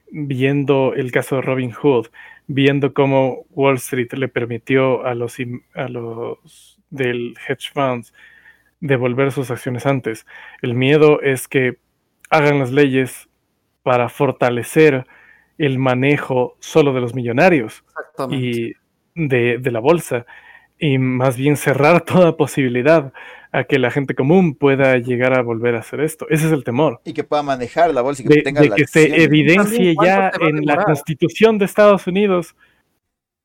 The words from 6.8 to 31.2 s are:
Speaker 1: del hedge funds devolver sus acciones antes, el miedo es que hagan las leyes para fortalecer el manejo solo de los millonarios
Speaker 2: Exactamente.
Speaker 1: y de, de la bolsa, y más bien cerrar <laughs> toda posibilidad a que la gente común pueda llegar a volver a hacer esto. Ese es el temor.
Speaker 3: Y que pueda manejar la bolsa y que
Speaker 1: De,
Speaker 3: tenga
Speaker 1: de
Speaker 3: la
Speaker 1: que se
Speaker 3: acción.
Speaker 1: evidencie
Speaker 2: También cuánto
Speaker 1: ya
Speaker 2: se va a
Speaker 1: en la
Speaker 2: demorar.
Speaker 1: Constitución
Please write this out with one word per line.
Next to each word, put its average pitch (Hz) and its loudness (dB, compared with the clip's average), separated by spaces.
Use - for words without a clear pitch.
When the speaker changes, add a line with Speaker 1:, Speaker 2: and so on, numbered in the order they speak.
Speaker 1:
del 123 -6
hedge - -8
funds 127 -4
devolver 131 -2
sus 127 -6
acciones 123 -8
antes, 131 -4
el 123 -4
miedo 147 4
es 135 -4
que 127 -2
hagan 147 2
las 123 -4
leyes 131 0
para 123 0
fortalecer 131 2
el 135 -2
manejo 131 0
solo 147 2
de 127 -2
los 120 -4
millonarios 127 0
Speaker 2:
Exactamente. 135 -8
Speaker 1:
y 117 -6
de, 123 0
de 127 -6
la 117 -4
bolsa, 139 0
y 135 0
más 127 0
bien 139 0
cerrar 147 2
<laughs> - -4
toda 170 2
posibilidad 135 0
a 135 -2
que 143 0
la 123 0
gente 139 -4
común 156 2
pueda 135 2
llegar 127 -2
a 127 2
volver 117 -2
a - -6
hacer 123 -10
esto. 156 -6
Ese 156 0
es 160 0
el 139 0
temor. 131 -2
Speaker 3:
Y 151 -12
que 143 -6
pueda 147 -2
manejar 139 -2
la 123 0
bolsa 135 -4
y 107 -10
que 147 6
Speaker 1:
De, 147 4
Speaker 3:
tenga 143 -2
Speaker 1:
de 147 4
Speaker 3:
la 101 -4
Speaker 1:
que 143 0
se 156 4
Speaker 3:
acción. 151 2
Speaker 1:
evidencie 151 4
Speaker 2:
También 208 0
cuánto 151 0
Speaker 1:
ya 190 2
Speaker 2:
se 180 -6
va 165 0
a - 0
Speaker 1:
en 151 -2
la 151 -4
Speaker 2:
demorar. 180 0
Speaker 1:
Constitución 175 0